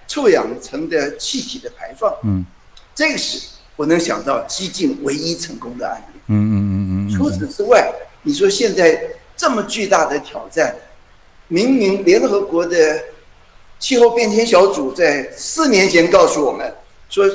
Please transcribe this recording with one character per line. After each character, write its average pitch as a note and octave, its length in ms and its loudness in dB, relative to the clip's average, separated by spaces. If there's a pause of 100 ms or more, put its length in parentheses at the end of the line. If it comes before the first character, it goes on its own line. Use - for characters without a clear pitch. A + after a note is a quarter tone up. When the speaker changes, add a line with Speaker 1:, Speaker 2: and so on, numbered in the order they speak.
Speaker 1:
臭 C#4 220 0
氧 D3 180 4 (140)
层 D3+ 300 -8
的 D3 260 -2
气 - 240 -6
体 - 180 -12
的 - 200 -14
排 - 200 -16
放。 G3+ 140 -2 (120)
Speaker 2:
嗯。 F#2+ 200 -2 (500)
Speaker 1:
这 D4+ 180 -2
个 A#3 40 -6
是 - 220 -6 (380)
我 D3 100 -4
能 E3 120 4
想 A2 240 -2
到 C3 240 -4
激 F#3 220 -8
进 D3+ 340 -4
唯 C#3 120 -2
一 E3 220 -4
成 - 200 -12
功 A#2+ 220 -14
的 A#2 100 -6
案 A2+ 80 -8 (160)
例。 - 140 -20
Speaker 2:
嗯， G#2+ 100 0
嗯， G#2 160 0
嗯， G2+ 140 0
嗯， G2 420 -2
嗯。 G#2 80 -2
Speaker 1:
除 C#4+ 140 0
此 G2 160 -4
之 - 160 -8
外， A3 280 4 (320)
你 C#3+ 120 -2
说 G3 160 2
现 G3 240 0
在 E3+ 260 4 (360)
这 E4 120 -2
么 A3+ 140 -2
巨 G#3+ 240 -6
大 E3+ 180 2
的 C#3+ 140 -4
挑 - 320 -12
战， C#3+ 240 -2 (720)
明 G#3+ 260 0
明 G3 320 0
联 F#3+ 160 6
合 G3+ 220 0
国 E3+ 240 -2
的 D#3+ 340 2 (760)
气 - 200 -2
候 A#3 120 8
变 A3+ 200 0
迁 A3 140 2
小 F#3+ 220 6
组 D#3 260 -2
在 D3 380 0
四 - 400 -2
年 F#3+ 180 4
前 E3+ 220 4
告 F#3 160 8
诉 D3 180 0
我 A#2+ 80 0
们 A#2 220 -8 (340)
说， G3 260 2